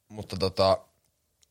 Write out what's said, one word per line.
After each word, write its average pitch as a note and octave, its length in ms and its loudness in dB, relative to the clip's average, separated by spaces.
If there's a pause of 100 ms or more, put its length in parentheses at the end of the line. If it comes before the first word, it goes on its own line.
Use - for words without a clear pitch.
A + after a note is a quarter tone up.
Mutta G#2 280 -12
tota, F#2+ 400 2 (720)